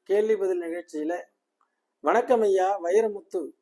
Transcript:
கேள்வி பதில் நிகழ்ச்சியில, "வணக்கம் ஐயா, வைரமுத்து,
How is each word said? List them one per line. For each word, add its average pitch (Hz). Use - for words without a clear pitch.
கேள்வி 214
பதில் 185
நிகழ்ச்சியில, 165
"வணக்கம் 233
ஐயா, 190
வைரமுத்து, 190